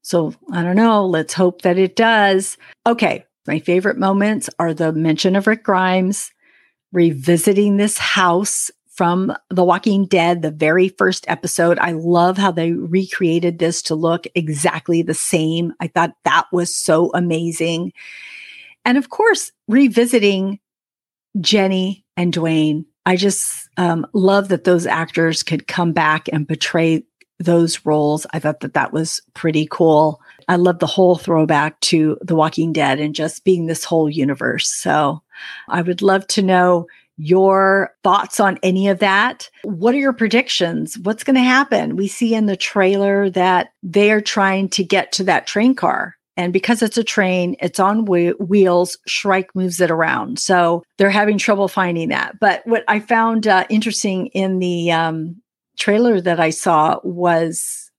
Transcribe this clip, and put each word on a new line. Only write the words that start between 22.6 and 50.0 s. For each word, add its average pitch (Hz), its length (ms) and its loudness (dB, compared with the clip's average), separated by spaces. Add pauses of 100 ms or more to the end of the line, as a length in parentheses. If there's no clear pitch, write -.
I 185 120 2
just, - 580 -4
um, 170 380 0
love 196 340 2
that 185 160 -2
those 175 240 2
actors 160 560 -2
could - 240 -6
come 175 240 -2
back 156 400 0
and 151 160 -4
portray 165 560 0 (340)
those 170 480 0
roles. 151 460 0
I 165 80 -6
thought 151 220 -4
that 143 140 -10
that 139 180 -2
was 160 280 -4 (120)
pretty 156 360 -2
cool. 156 520 2 (260)
I 180 80 2
love 175 240 2
the - 80 0
whole 185 300 2
throwback 156 640 0
to 156 400 0
The 175 140 -2
Walking 156 360 0
Dead 147 300 0
and 151 120 -4
just 160 300 -6
being 175 220 2
this 165 180 -6
whole 160 260 0
universe. 139 640 -4
So 151 500 -2 (460)
I 175 140 -4
would 180 200 -4
love 190 260 2
to - 140 0
know 180 460 4 (300)
your 190 760 2 (100)
thoughts 196 360 0
on 196 220 2
any 190 280 2
of 190 100 0
that. 208 500 0 (140)
What 208 320 0
are 285 40 0
your 269 140 0
predictions? 190 840 -2
What's 208 240 -6
gonna 262 200 2
happen? 247 520 0
We 190 120 -2
see 226 280 -2
in 220 100 0
the 196 120 0
trailer 196 720 0
that 185 400 2 (120)
they 202 280 2
are 214 100 2
trying 196 480 0
to 196 140 -4
get 185 300 0
to 196 120 -4
that 175 220 0
train 247 280 2
car. - 420 -4 (200)
And 180 140 -2
because 220 300 0
it's 220 160 -2
a 226 80 0
train, 180 560 0
it's - 180 -4
on 208 240 2
whe-, 175 340 0
wheels, 180 600 2 (100)
Shrike 190 480 -2
moves 185 240 -4
it 170 100 2
around. 160 500 -2